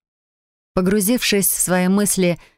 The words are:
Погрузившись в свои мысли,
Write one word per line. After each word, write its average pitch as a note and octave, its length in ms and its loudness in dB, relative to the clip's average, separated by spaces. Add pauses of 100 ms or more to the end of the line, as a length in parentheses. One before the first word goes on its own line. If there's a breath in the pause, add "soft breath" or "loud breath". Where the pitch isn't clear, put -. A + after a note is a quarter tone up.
(760)
Погрузившись G3+ 760 0
в - 120 -4
свои F3+ 280 0
мысли, F#3+ 500 0 (200 loud breath)